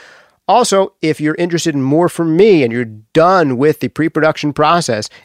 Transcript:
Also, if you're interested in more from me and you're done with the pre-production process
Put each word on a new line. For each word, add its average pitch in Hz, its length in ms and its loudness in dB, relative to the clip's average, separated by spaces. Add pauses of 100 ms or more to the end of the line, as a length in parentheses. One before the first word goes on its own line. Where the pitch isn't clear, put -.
(460)
Also, 196 460 2 (100)
if 156 200 -2
you're 151 140 -2
interested 170 380 -2
in 143 80 -2
more 156 280 0
from 165 260 -2
me 185 280 4
and 117 100 -2
you're 123 100 -4
done 147 720 0
with 143 240 0
the 127 80 -4
pre-production 151 640 -2
process 151 560 -2 (180)